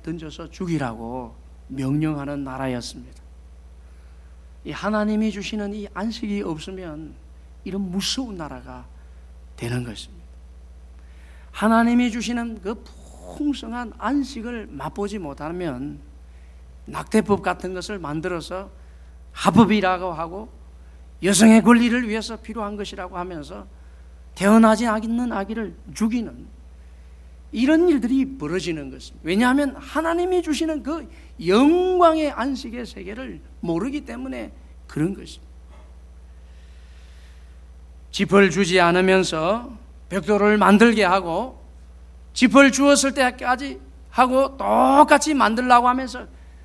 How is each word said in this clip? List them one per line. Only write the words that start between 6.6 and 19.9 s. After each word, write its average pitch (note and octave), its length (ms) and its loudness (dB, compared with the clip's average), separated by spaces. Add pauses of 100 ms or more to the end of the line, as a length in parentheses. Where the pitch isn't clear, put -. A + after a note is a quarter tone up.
이런 G3 200 -6
무서운 G3 540 -6
나라가 B2+ 500 -14 (720)
되는 B2 280 -6
것입니다. - 400 -14 (1300)
하나님이 A#3 580 2
주시는 A#3 500 -6
그 G3 220 -8 (540)
풍성한 A#3+ 640 -6
안식을 A#3+ 720 -4
맛보지 G3+ 480 -8
못하면 D3 800 -8 (880)
낙태법 G3+ 560 -2
같은 F#3 320 -4
것을 F#3+ 240 -10
만들어서 F3 720 -8 (600)
합법이라고 F#3 800 2